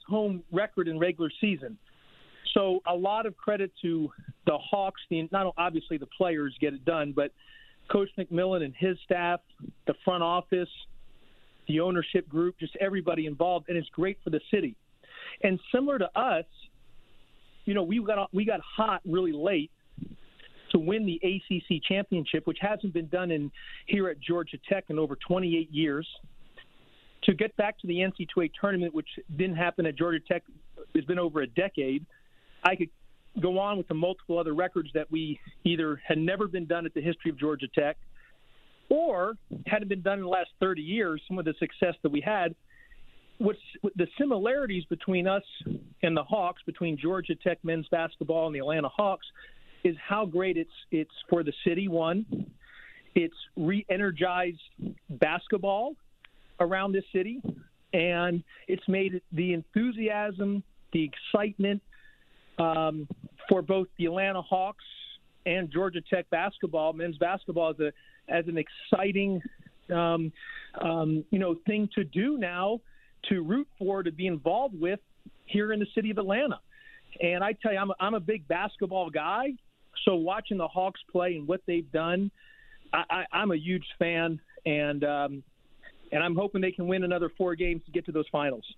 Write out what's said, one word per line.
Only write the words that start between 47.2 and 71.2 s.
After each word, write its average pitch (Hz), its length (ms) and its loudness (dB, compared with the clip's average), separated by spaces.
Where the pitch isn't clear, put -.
Tech 170 300 0
men's 165 240 -2
basketball 165 580 0
and 156 80 -4
the 139 60 -4
Atlanta 147 280 0
Hawks, 196 380 0
is 170 140 4
how 208 200 0
great 175 320 0
it's, 165 120 -4
it's 156 200 -2
for 170 120 4
the 147 120 -2
city, 185 220 2
one. 170 380 2
It's 170 200 2
re-energized 180 1040 0
basketball 196 880 0
around 190 320 2
this 190 120 2
city, 214 260 0
and 175 500 2
it's 185 200 -2
made 190 260 2
it, 180 80 -4
the 175 220 2
enthusiasm, 208 1080 0
the 160 100 4
excitement, 202 480 4
um, 160 500 2
for 185 140 8
both 190 340 0
the 175 80 0
Atlanta 185 380 0
Hawks 190 420 -2
and 175 260 0
Georgia 175 300 0
Tech 180 160 0
basketball, 160 640 0
men's 165 240 -4
basketball, 170 540 0
as 143 100 -4
a, 151 100 2
as 170 200 0
an 165 100 -2
exciting, 190 840 0
um, 170 420 2
um, 160 480 0